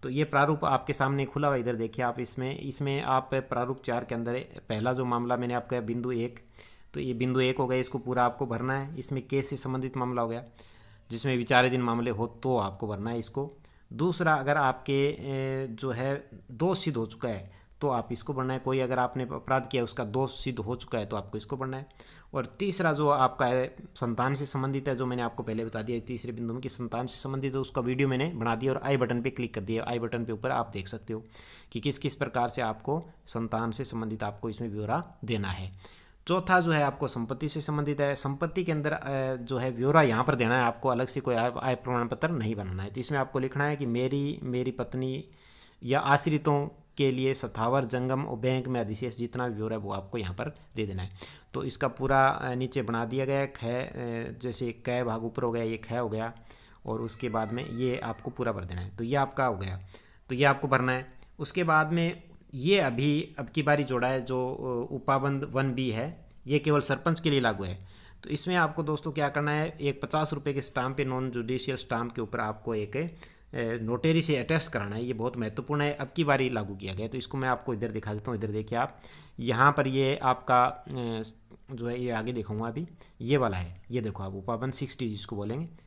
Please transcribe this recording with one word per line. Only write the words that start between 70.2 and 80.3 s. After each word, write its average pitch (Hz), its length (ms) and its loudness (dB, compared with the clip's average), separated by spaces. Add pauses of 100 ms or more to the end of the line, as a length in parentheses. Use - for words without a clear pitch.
रुपये 143 200 -2
के 135 80 0
स्टाम्प 131 360 -2
पे, 143 80 0
नॉन 131 260 -2
जुडिशियल 123 460 -2
स्टाम्प 117 340 -4
के 120 100 -4
ऊपर 110 180 -4
आपको 110 360 -4
एक, 104 220 -2
अ, 165 140 -2 (440)
नोटरी 123 640 2
से 156 160 4
अटेस्ट 156 340 0
कराना 101 240 -2
है। 117 100 -2
ये 123 80 -2
बहुत 117 240 -2
महत्वपूर्ण 120 440 -2
है, 147 120 2
अब 135 220 -6
की 165 80 2
बारी 135 260 4
लागू 101 260 -4
किया 98 180 -8
गया 107 120 -2
है। - 60 -6
तो 131 60 -6
इसको 131 200 -6
मैं 131 120 0
आपको 123 240 0
इधर 107 180 -4
दिखा 107 220 -6
देता 107 180 -6
हूँ। 110 80 -4
इधर 107 80 -4
देखिए 107 320 -4
आप, 135 200 -4 (400)
यहाँ 123 320 6
पर 139 160 2
ये 135 300 2
आपका, 127 480 4